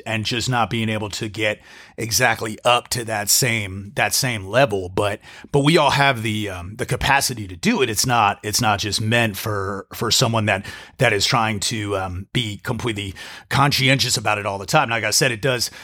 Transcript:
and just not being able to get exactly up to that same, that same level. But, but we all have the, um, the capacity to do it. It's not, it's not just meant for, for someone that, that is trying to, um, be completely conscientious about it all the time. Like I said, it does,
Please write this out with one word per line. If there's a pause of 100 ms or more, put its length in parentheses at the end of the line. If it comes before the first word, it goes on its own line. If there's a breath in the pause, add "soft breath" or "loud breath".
and
just
not
being
able
to
get (380 loud breath)
exactly
up
to
that
same,
that
same
level.
But, (320 loud breath)
but
we
all
have
the,
um,
the
capacity
to
do
it.
It's
not,
it's
not
just
meant
for,
for
someone
that, (360 loud breath)
that
is
trying
to,
um,
be
completely (340 loud breath)
conscientious
about
it
all
the
time.
Like
I
said,
it
does, (120 loud breath)